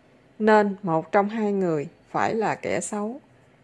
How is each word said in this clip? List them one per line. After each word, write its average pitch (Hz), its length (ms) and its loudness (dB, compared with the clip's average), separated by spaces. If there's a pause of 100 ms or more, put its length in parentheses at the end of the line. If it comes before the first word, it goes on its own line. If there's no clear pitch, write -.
(380)
Nên 208 440 4
một 160 300 -2
trong 202 160 4
hai 214 240 -2
người 175 340 -2 (240)
phải - 240 0
là 202 200 -2
kẻ 95 260 -4
xấu. 214 400 -8 (420)